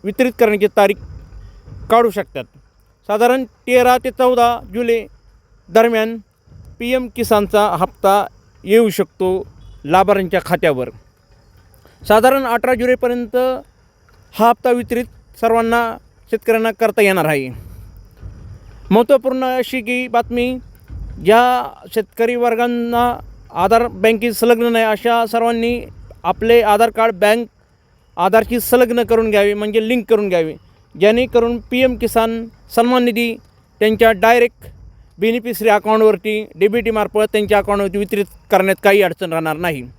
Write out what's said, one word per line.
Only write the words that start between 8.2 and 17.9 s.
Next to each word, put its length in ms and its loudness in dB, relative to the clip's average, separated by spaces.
येऊ 260 4
शकतो 560 -4
लाभार्थ्यांच्या 600 0
खात्यावर. 440 -2
साधारण 360 4
अठरा 300 0
जुलैपर्यंत 600 -2
हा 160 2
हप्ता 220 0
वितरित 340 -2
सर्वांना 560 0
शेतकऱ्यांना 400 -2
करता 220 0
येणार 220 2
आहे. 240 -2